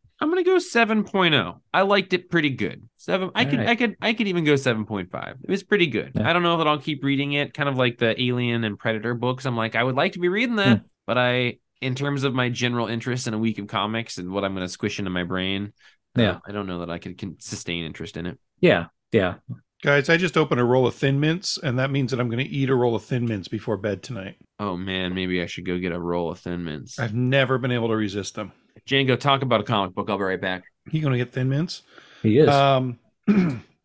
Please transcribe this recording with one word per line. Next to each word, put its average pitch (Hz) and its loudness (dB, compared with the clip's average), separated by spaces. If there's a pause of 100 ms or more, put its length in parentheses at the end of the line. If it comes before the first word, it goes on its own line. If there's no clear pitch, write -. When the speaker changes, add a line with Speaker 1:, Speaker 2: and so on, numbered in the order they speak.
(220)
Speaker 1:
I'm 302 0
gonna 359 2
go 370 4
seven 220 2
point 180 2
oh. 90 0 (100)
I 170 4
liked 196 4
it 180 -2
pretty 156 2
good. 104 -4
Seven, 185 -2
I 233 2
Speaker 2:
All - -2
Speaker 1:
could, 254 2
Speaker 2:
right. 214 0
Speaker 1:
I 240 2
could, 226 -2
I 226 0
could 214 -2
even 175 0
go 147 6
seven 123 2
point 98 -6
five. - -10
It - -8
was 196 0
pretty 180 2
good. 104 -4
Speaker 2:
Yeah. 110 0
Speaker 1:
I 170 4
don't 175 2
know 170 2
that 160 0
I'll 151 2
keep 143 -6
reading 139 0
it, 143 -2
kind 143 -2
of 131 -2
like 123 2
the 113 2
Alien 123 0
and 104 -4
Predator 113 -2
books. 127 -2
I'm 120 -2
like, 113 -2
"I 117 4
would 127 0
like 170 0
to 180 -12
be 175 0
reading 226 0
that," 151 4
Speaker 2:
Hmm. - -12 (220)
Speaker 1:
but 113 -2
I, 123 2 (240)
in 127 -2
terms 139 -2
of 139 0
my 123 0
general 120 -2
interest 120 -4
in 110 -4
a 107 -2
week 110 0
of 101 -8
comics 110 -4
and 90 -8
what 98 -2
I'm 95 -2
gonna 92 -6
squish 101 -6
into 98 -4
my 90 -2
brain, 95 -4 (460)
uh, - 2
Speaker 2:
Yeah. 98 2
Speaker 1:
I 101 -12
don't 101 -6
know 90 -8
that 85 -8
I 87 -6
could, 90 -14
can - -12
sustain 85 -6
interest 82 -12
in 85 -8
it. - -10 (220)
Speaker 2:
Yeah, 95 4 (260)
yeah. 92 2 (460)
Speaker 3:
Guys, 143 2
I 165 4
just 185 -2
opened 139 2
a 123 4
roll 123 4
of 117 0
Thin 139 0
Mints, 160 -2
and 127 -2
that 135 0
means 135 -2
that 123 -2
I'm 123 -2
gonna 117 -2
eat 135 -2
a 135 2
roll 120 2
of 101 -4
Thin 123 -2
Mints 107 -4
before 107 -4
bed 101 -4
tonight. 95 -12 (220)
Speaker 1:
Oh, 101 -4
man, 92 -4
maybe 92 -2
I 85 -2
should - -12
go 90 -2
get 90 -4
a 87 -4
roll 87 -2
of 85 -10
Thin 87 -8
Mints. 76 -10
Speaker 3:
I've 113 -4
never 127 2
been 123 -2
able 117 0
to 110 0
resist 101 -4
them. 104 -10 (380)
Speaker 1:
Django, 135 2
talk 139 2
about 120 2
a 101 -4
comic 98 0
book. 101 -4
I'll 98 0
be 101 -2
right 95 -2
back. 92 -4 (260)
Speaker 3:
He 156 -2
gonna 135 2
get 123 -2
Thin 131 -2
Mints? 147 -2 (400)
Speaker 2:
He 110 6
is. 147 8
Speaker 3:
Um, 135 4 (280)
<clears throat> 175 4 (220)